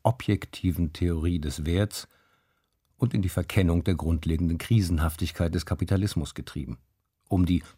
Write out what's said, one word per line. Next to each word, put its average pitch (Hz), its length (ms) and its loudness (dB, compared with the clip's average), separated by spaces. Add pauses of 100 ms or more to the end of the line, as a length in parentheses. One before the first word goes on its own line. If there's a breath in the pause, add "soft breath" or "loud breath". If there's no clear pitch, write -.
objektiven 90 920 0
Theorie 85 460 0
des 73 260 -4
Werts 92 440 0 (920)
und 123 160 0
in 107 80 2
die 95 80 0
Verkennung 87 540 2
der 95 100 2
grundlegenden 82 640 0
Krisenhaftigkeit 85 960 0
des 90 100 -2
Kapitalismus 92 680 -2
getrieben. - 420 -10 (500)
Um 90 200 2
die 87 160 2 (160)